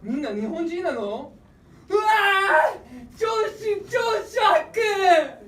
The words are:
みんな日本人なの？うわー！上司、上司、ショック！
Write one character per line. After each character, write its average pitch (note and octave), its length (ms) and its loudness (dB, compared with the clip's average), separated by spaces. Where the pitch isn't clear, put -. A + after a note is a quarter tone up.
み G#3 140 -6
ん D4+ 60 -4
な A3+ 120 -8
日 G#3 120 -6
本 E4 200 -6
人 E4+ 160 -6
な E4+ 100 -2
の？ A3+ 400 -8
う F#4+ 80 -2
わー！ G4+ 1200 0
上 A4 80 -2
司、 G#4+ 260 -4
上 B4 100 0
司、 - 100 -14
シ A4+ 60 -2
ョ A#4+ 40 0
ッ F#4 300 4
ク！ A4 80 -4